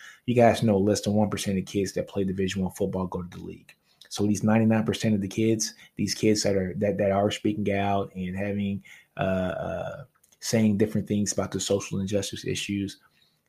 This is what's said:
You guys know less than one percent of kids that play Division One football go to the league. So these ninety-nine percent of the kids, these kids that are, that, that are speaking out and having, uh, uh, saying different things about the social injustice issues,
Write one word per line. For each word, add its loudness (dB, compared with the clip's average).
You 2
guys 6
know 6
less 4
than 0
one 2
percent -2
of -2
kids -2
that -4
play -2
Division -2
One -2
football -2
go -8
to -12
the -12
league. -16
So -2
these 0
ninety-nine 4
percent 0
of 0
the -2
kids, 0
these -2
kids 2
that 2
are, -2
that, 0
that 2
are 4
speaking -2
out 0
and -6
having, -2
uh, -2
uh, -4
saying 2
different 0
things 0
about -4
the -2
social -2
injustice -4
issues, -4